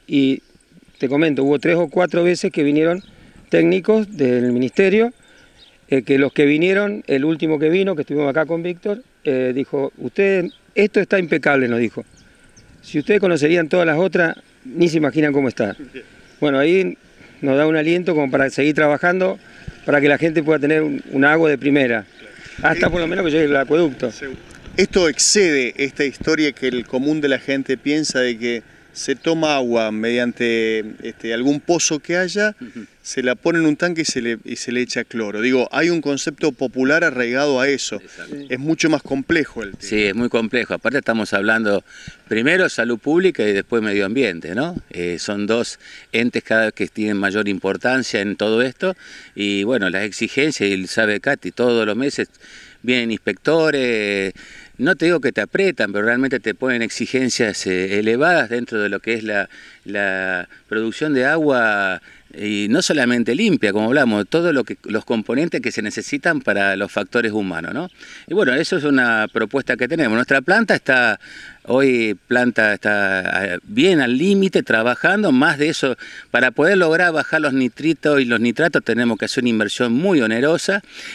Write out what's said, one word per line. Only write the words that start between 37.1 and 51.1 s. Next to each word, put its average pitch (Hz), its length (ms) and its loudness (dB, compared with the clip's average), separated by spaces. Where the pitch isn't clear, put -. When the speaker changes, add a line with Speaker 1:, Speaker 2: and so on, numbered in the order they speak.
Speaker 2:
a 135 80 2
eso. 127 280 -2
Speaker 3:
Exacto. - 400 -14
Speaker 2:
Es 127 100 -4
mucho 160 300 0
más 151 140 2
complejo 135 600 -2
el 101 100 -10
tema. - 100 -18
Speaker 3:
Sí, 107 220 0
es 98 100 0
muy 120 160 -2
complejo. 113 420 -2
Aparte 117 260 -2
estamos 113 360 -2
hablando 104 500 0
primero 151 440 2
salud 117 280 -2
pública 165 480 0
y 104 60 2
después 107 300 -2
medio 101 240 0
ambiente, 95 480 -2
¿no? 165 200 -4
Eh, 87 300 -6
son 104 280 -6
dos 113 320 -2
entes 117 300 0
cada 110 240 2
vez 107 80 -4
que - 120 -6
tienen 107 320 -2
mayor 101 300 -2
importancia 101 760 -2
en 101 140 -4
todo 110 260 0
esto. 185 340 -4
Y 101 300 -2
bueno, 104 260 0
las 95 140 -4
exigencias, 110 640 -2
y 95 160 -4
sabe 104 340 0